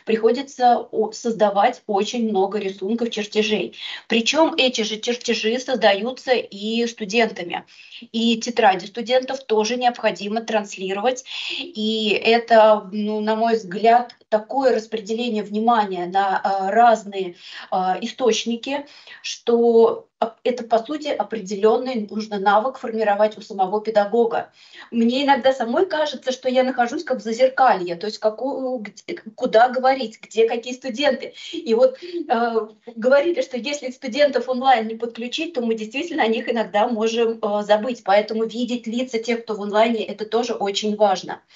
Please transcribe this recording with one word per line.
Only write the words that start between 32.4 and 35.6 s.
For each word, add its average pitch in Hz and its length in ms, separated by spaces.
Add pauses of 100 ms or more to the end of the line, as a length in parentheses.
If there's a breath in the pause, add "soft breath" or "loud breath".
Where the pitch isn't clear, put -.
говорили, 277 460
что - 140
если 254 360
студентов 254 560
онлайн 247 400
не 226 80
подключить, 240 580
то 254 60